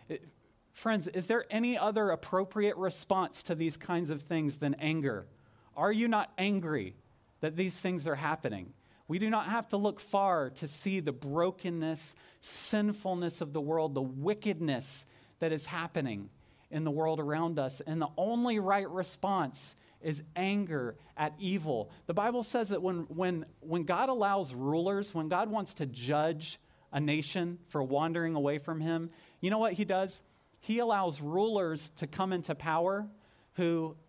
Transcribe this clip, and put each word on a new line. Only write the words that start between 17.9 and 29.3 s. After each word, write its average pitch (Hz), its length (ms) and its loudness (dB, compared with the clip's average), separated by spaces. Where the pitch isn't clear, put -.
the 147 60 0
only 233 400 2
right 196 320 2
response 180 880 -2
is 156 200 -2
anger 175 640 0
at 151 220 0
evil. 156 540 -2
The 170 60 -2
Bible 226 300 0
says 220 280 -2
that 180 120 -2
when, 180 200 0
when, 165 440 -2
when 165 240 -2
God 185 240 2
allows 196 440 2
rulers, 170 640 0
when 156 140 0
God 180 200 2
wants 208 260 -2
to 156 120 -4
judge 151 720 0
a 143 60 -2
nation 156 600 0
for 147 160 0
wandering 165 500 2
away 143 240 2
from 160 220 -4
him, 165 300 0